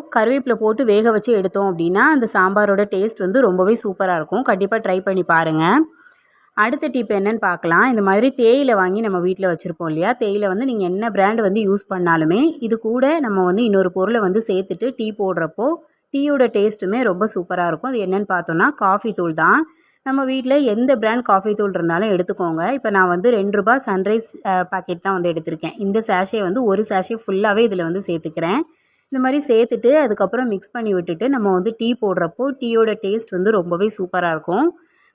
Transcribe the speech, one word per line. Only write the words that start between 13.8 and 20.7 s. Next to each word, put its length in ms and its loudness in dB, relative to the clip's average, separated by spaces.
பொருளை 280 0
வந்து 220 0
சேர்த்துட்டு 540 -4
டீ 160 -6
போடுறப்போ 560 -4
டீயோட 340 2
டேஸ்ட்டுமே 560 0
ரொம்ப 220 0
சூப்பரா 420 -4
இருக்கும். 240 -4
அது 100 -4
என்னன்னு 280 -2
பார்த்தோன்னா 460 0
காஃபி 380 0
தூள் 220 -2
தான். 240 4
நம்ம 200 0
வீட்ல 300 0
எந்த 300 2